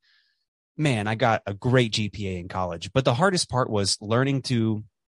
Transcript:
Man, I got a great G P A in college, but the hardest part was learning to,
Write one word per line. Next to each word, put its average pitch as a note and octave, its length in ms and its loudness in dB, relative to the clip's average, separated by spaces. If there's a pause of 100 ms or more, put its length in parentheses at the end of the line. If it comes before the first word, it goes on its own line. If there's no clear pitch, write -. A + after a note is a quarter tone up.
(760)
Man, B2 320 0
I A2 80 0
got A2+ 320 2
a G2+ 60 -4
great A#2+ 400 2
G G#2+ 160 -2
P G#2 180 -8
A F#2 120 -4
in F2 100 -12
college, F2 420 -6
but C3 140 2
the C3+ 80 4
hardest F3 360 0
part B2+ 200 -2
was G2+ 320 0
learning B2 420 0
to, A2 400 0 (360)